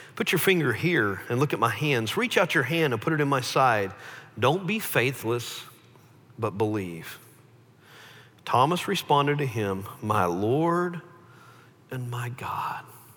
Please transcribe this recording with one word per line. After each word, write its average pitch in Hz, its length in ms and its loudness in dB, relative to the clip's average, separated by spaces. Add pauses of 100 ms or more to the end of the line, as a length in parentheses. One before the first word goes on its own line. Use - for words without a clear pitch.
(160)
"Put - 160 -2
your 185 80 2
finger 165 320 4
here 107 560 0
and 120 100 0
look 143 140 0
at 127 80 -2
my 117 100 2
hands. 123 460 0
Reach 240 200 0
out 190 200 4
your 139 80 2
hand 151 280 0
and 113 80 0
put 165 120 0
it 151 80 2
in 143 80 2
my 139 120 2
side. 120 520 2 (440)
Don't 151 300 2
be 214 140 -2
faithless, 120 840 -2 (760)
but 104 220 -4
believe." 95 640 -4 (1200)
Thomas 143 440 2
responded 147 500 2
to 147 80 -2
him, 101 380 -2 (180)
"My 107 220 2
Lord 156 760 0 (920)
and 127 180 -8
my 120 200 -6
God." - 540 -8 (320)